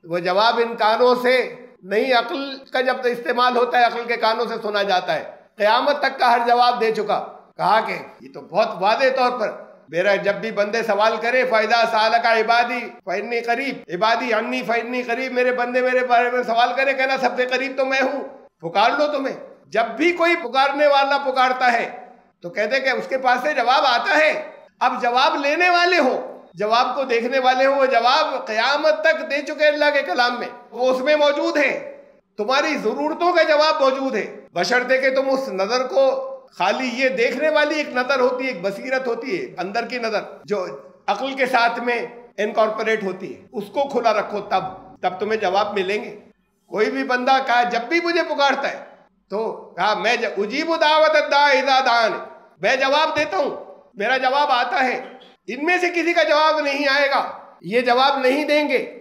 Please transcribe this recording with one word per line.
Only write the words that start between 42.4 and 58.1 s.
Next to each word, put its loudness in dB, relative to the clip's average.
होती -8
है, -18
उसको -4
खुला 0
रखो, -2
तब, -6
तब -2
तुम्हें -2
जवाब 0
मिलेंगे। -4
कोई 0
भी -4
बंदा 0
कहा, 2
"जब -4
भी 0
मुझे 0
पुकारता 0
है," -10
तो -4
कहा, 0
"मैं 0
ज-, -4
उजीबु -2
दावत 4
अद्दा 4
इज़ा 2
दान", 2
मैं 2
जवाब 2
देता -2
हूँ, -6
मेरा 0
जवाब 0
आता 0
है। -2
इनमें 0
से 0
किसी 0
का 2
जवाब 2
नहीं -2
आएगा, 2
ये 0
जवाब 2